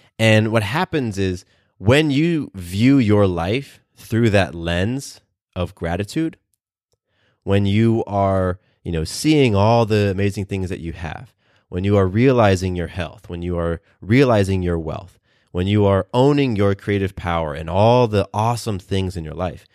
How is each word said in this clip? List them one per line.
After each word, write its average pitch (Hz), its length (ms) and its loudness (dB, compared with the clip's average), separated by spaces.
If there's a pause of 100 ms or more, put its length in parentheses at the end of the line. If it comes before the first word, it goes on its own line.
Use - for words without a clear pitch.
(180)
And 110 320 4
what 110 140 0
happens 127 520 -4
is 92 280 -4 (320)
when 139 340 0
you 156 440 -2
view 98 440 2
your 104 300 4
life 92 520 -6 (160)
through 113 340 0
that 95 220 2
lens 87 680 -6 (340)
of 90 220 -6
gratitude, 104 600 -6 (1080)
when 101 220 2
you 113 400 2
are, 95 520 0 (240)
you 87 80 -8
know, 80 140 -2
seeing 139 500 2
all 113 320 4
the 104 240 2
amazing 101 360 -2
things 95 240 -6
that 92 100 -8
you 82 120 -10
have, 82 400 -14 (360)
when 90 160 -4
you 101 120 4
are 95 120 4
realizing 98 680 2
your 85 140 -6
health, 85 420 -12
when 87 120 -10
you 87 140 -4
are 85 240 -4 (200)
realizing 101 600 2
your 87 160 -2
wealth, 80 420 -12 (320)
when 90 160 -2
you 101 180 4
are 98 260 2
owning 135 440 2
your 101 180 2
creative 98 400 -2
power 82 400 -4
and 80 160 -10
all 113 380 4
the 104 260 0
awesome 110 460 -4
things 95 360 -4
in 82 80 -8
your 76 100 -12
life, 87 400 -10